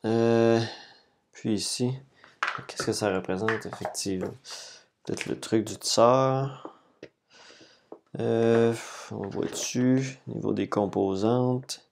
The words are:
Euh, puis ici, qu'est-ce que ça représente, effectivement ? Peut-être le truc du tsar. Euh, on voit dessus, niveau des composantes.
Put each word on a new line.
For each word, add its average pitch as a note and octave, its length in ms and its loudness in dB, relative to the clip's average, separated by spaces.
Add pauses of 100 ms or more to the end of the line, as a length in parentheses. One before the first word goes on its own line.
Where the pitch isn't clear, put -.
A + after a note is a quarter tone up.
Euh, A2+ 520 6 (720)
puis - 200 -4
ici, B2 400 -2 (720)
qu'est-ce - 200 -6
que A2+ 60 0
ça G#2 220 0
représente, F#2+ 520 -2
effectivement ? - 680 -6 (720)
Peut-être - 220 -6
le - 120 -6
truc A2 280 -2
du G2+ 80 -8
tsar. C3 960 2 (1500)
Euh, A#2 560 4 (360)
on G#2 180 -6
voit - 180 -4
dessus, C3 800 0
niveau G#2 260 -2
des G2+ 160 -2
composantes. G#2+ 1200 0